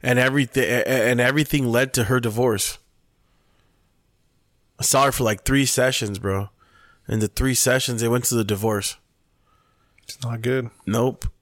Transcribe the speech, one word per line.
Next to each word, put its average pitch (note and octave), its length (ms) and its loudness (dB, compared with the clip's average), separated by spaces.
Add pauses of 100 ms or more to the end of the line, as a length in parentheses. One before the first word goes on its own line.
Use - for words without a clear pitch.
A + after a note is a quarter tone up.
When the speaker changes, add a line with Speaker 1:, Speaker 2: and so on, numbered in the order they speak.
Speaker 1:
And B2 160 2
everything, C3 460 2
a-, A#2+ 240 0
a-, B2 240 2
and A#2+ 80 2
everything C#3 480 2
led B2 280 0
to A#2+ 100 2
her B2+ 160 0
divorce. A2+ 560 0 (2000)
I - 40 -8
saw C#3 220 2
her C3+ 60 2
for, B2+ 120 -2
like, G#2+ 200 -2
three C#3 220 2
sessions, B2 540 0
bro. G2 300 -4 (580)
In A2 120 -2
the G#2+ 80 0
three C3 280 -2
sessions, B2+ 480 0
it A#2 60 0
went B2 160 0
to B2 100 -2
the A2+ 80 2
divorce. G#2 540 -2 (1040)
Speaker 2:
It's - 200 -18
not A#2 180 -8
good. B2 280 -4 (160)
Speaker 1:
Nope. A#2 400 -2 (160)